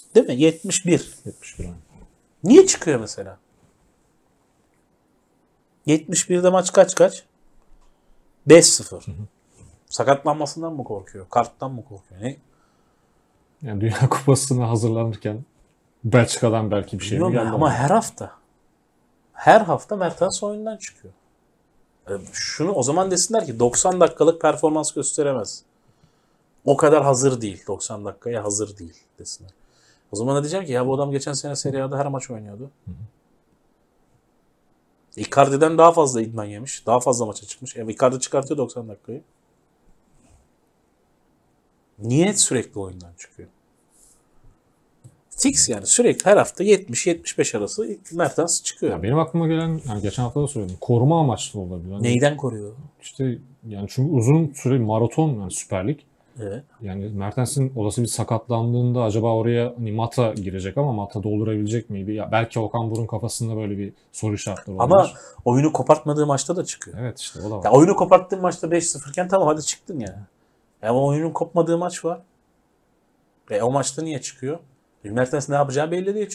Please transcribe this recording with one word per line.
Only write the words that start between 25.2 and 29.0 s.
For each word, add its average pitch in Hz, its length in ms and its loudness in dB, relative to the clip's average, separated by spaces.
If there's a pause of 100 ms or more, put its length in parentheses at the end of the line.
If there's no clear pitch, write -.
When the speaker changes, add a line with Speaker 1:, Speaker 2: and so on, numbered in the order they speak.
Speaker 1:
O 143 120 4
kadar 151 260 6
hazır 131 380 2
değil. 98 260 -8
Doksan 104 380 -8
dakikaya 110 380 -8
hazır 104 340 -4
değil." 85 200 -18 (220)